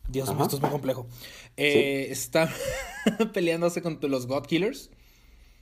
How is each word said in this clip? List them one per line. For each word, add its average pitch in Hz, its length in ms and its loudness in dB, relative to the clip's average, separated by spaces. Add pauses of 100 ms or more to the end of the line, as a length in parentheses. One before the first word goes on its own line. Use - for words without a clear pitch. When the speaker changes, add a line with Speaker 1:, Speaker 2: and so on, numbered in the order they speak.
Speaker 1:
Dios 131 200 -2
mío, 143 80 -2
Speaker 2:
Ajá. 143 60 4
Speaker 1:
esto - 120 0
es 135 60 -4
muy 139 100 2
complejo. 131 400 -2
Speaker 2:
Sí. - 140 -18 (320)
Speaker 1:
Eh, 139 540 4
está 160 380 2 (400)
<laughs> - 440 0
peleándose 170 480 2
contra 151 280 -2
los 127 160 0
God 131 200 -2
Killers. 190 440 -2 (720)